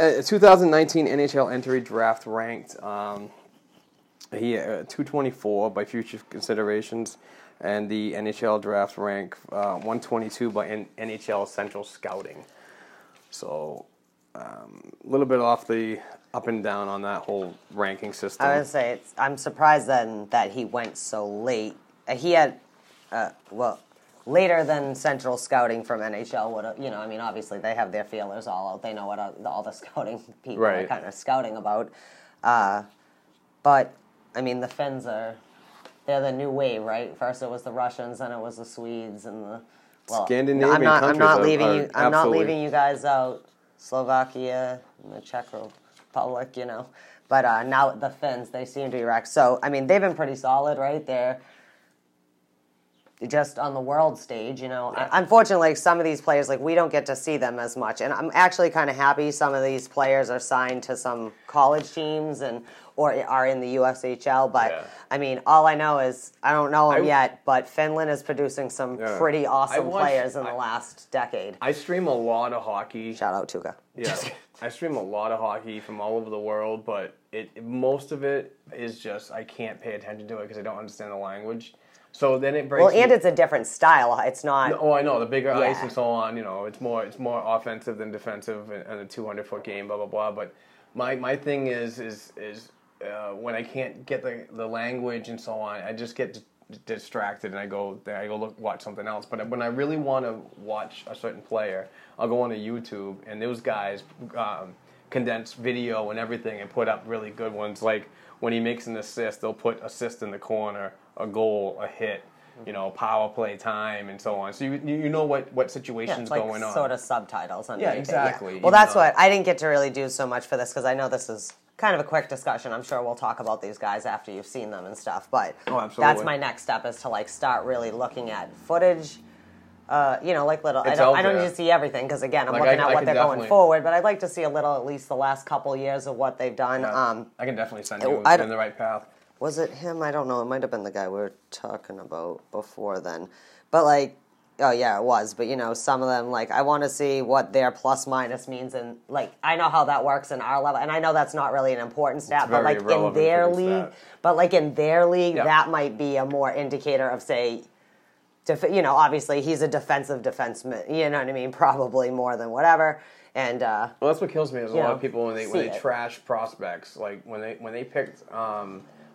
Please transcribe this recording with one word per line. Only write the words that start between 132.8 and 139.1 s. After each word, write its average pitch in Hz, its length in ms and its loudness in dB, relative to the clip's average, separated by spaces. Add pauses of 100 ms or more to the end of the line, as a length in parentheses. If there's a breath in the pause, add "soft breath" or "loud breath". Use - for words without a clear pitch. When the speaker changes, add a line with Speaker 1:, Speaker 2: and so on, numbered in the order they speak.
Speaker 2:
at 143 60 4
Speaker 1:
I 135 40 6
Speaker 2:
what 151 60 6
Speaker 1:
can 147 60 0
Speaker 2:
they're 151 100 4
going 127 120 6
Speaker 1:
definitely 123 220 -2
Speaker 2:
forward, 160 340 8
but 165 100 2
I'd 175 120 4
like 208 160 2
to 180 80 -4
see 170 140 -4
a 151 60 2
little, 143 260 0
at 127 100 -4
least 139 240 -10
the 139 60 -2
last 135 300 -2
couple 139 300 -2
years 135 320 -4
of 131 80 -6
what 131 240 -2
they've 127 160 -2
done. 131 260 0
Speaker 1:
Yeah. 127 280 0
Speaker 2:
Um, 113 180 -6 (100)
Speaker 1:
I 120 80 -6
can 127 100 -4
definitely 110 280 -6
send 104 200 -8
Speaker 2:
it, 131 60 2
Speaker 1:
you 143 160 2
Speaker 2:
I 165 80 10
Speaker 1:
in 175 60 8
Speaker 2:
don't 110 100 0
Speaker 1:
the 113 80 -4
right 107 200 -2
path. 110 280 -4 (340 soft breath)